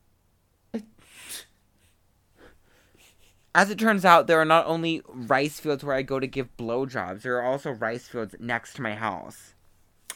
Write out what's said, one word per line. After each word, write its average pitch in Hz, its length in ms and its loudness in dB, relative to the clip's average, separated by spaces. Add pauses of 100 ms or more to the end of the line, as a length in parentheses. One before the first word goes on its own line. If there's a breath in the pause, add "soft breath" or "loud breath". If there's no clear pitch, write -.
(3500 loud breath)
As 196 140 6
it 208 100 -6
turns 214 260 2
out, 170 220 8
there 165 120 6
are 160 60 4
not 160 220 6
only 165 400 -2
rice 131 520 -2
fields 143 240 -4
where 143 120 -2
I 135 80 -2
go 135 160 -4
to 131 80 -4
give 127 280 -8
blowjobs, 117 680 -4
there 123 140 -2
are 120 60 -2
also 139 280 -2
rice 117 360 -6
fields 113 320 -8
next 117 360 -6
to 139 60 -10
my 110 120 -4
house. 107 600 -8 (640)